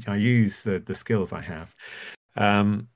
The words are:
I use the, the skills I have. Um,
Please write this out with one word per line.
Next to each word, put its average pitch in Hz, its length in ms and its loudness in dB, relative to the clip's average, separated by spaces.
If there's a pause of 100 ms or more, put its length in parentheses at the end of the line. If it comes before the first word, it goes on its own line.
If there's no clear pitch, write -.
(120)
I 101 40 -2
use 110 480 2
the, 98 160 -2
the - 160 -8
skills 101 360 -2
I 85 100 -8
have. 82 340 -12 (600)
Um, 104 600 4